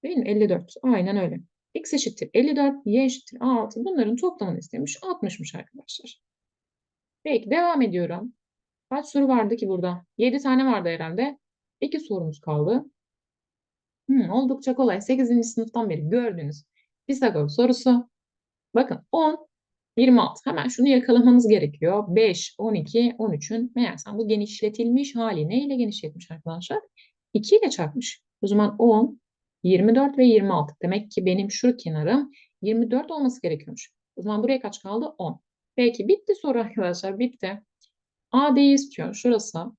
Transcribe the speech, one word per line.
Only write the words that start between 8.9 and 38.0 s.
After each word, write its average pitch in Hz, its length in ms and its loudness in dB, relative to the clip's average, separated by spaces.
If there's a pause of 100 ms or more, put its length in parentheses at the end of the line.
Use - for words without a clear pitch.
soru 277 200 0
vardı 226 280 2
ki 220 120 -6
burada? 180 380 -4 (120)
Yedi 247 200 2
tane 269 280 2
vardı 196 240 0
herhalde. 175 500 -6 (420)
İki 285 180 -4
sorumuz 170 400 -8
kaldı. 165 460 -2 (1200)
Hmm, 240 220 2
oldukça 254 460 0
kolay. 214 260 2
Sekizinci 240 460 2
sınıftan 226 420 -4
beri 151 200 -4
gördüğünüz 180 540 -4 (440)
Pisagor 247 420 0
sorusu. 247 600 2 (680)
Bakın 254 240 0 (120)
on, 320 360 0 (500)
yirmi 247 240 6
altı. - 280 -6
Hemen - 180 -4
şunu 247 200 2
yakalamanız 247 600 6
gerekiyor. 180 680 2
Beş, 214 420 0
on 214 160 -2
iki, 226 440 0
on 220 160 -2
üçün 226 420 -6
meğersem 208 420 -4
bu 220 100 -4
genişletilmiş 220 880 -2
hali. 196 340 -2
Ne 262 160 0
ile 277 100 -4
genişletmiş 180 560 -6
arkadaşlar? 165 480 -10 (540)
İki 240 240 4
ile 415 120 4
çarpmış. 160 520 -6 (200)
O 202 60 -4
zaman 208 320 2
on, 233 420 4 (420)
yirmi 190 320 4
dört 277 220 2
ve 254 80 6
yirmi 202 280 6
altı. 151 280 -2
Demek 196 300 -4
ki 185 140 -4
benim 196 260 0
şu 247 260 0
kenarım 170 540 -2 (300)
yirmi 220 300 0
dört 302 200 -4
olması 277 300 -4
gerekiyormuş. 156 500 -8 (240)
O 175 60 -14
zaman 208 220 -4
buraya 262 160 0
kaç 214 220 -12
kaldı? 214 240 -6 (120)
On. 170 240 -8 (340)
Peki 233 320 0
bitti 403 280 0
soru 254 240 -2
arkadaşlar, 196 600 -4
bitti. 208 420 -6 (720)